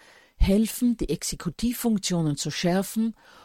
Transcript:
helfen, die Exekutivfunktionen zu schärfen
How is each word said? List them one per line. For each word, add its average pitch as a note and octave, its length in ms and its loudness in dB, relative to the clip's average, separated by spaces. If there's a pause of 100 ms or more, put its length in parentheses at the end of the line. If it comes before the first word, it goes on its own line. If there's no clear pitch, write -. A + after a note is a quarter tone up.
(360)
helfen, A3+ 600 2
die - 140 -2
Exekutivfunktionen F3+ 1300 -2
zu D3+ 140 -6
schärfen G3 640 0 (300)